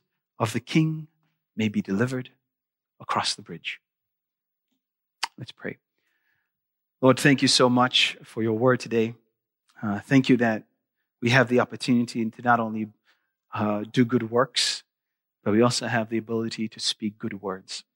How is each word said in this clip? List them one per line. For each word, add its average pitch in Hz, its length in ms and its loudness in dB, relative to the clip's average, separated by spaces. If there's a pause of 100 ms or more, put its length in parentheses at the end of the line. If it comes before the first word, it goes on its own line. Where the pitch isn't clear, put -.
(400)
of 113 140 -2
the 117 80 -4
King 156 460 -2 (500)
may 110 100 0
be 104 140 -2
delivered 127 480 -4 (720)
across - 340 -4
the - 60 -16
bridge. - 400 -14 (1600)
Let's - 140 -16
pray. - 260 -12 (1200)
Lord, 131 180 4
thank 139 220 4
you 131 80 2
so 131 180 4
much 123 560 2
for - 180 -10
your 113 120 0
word 123 260 2
today. 117 340 -2 (680)
Uh, 104 160 -4
thank 131 300 4
you 127 80 6
that 113 260 0 (580)
we 120 100 0
have 123 180 4
the 123 100 2
opportunity 113 680 -2
to - 120 -14
not 120 180 4
only, 110 280 -6 (680)
uh, 104 380 -2
do 131 140 2
good 113 240 0
works, - 540 -2 (600)
but 107 80 0
we 107 100 4
also 120 260 2
have 113 220 -2
the 113 80 -4
ability 113 500 -6
to - 120 -16
speak - 380 -6
good 107 240 -8
words. 95 440 -10 (100)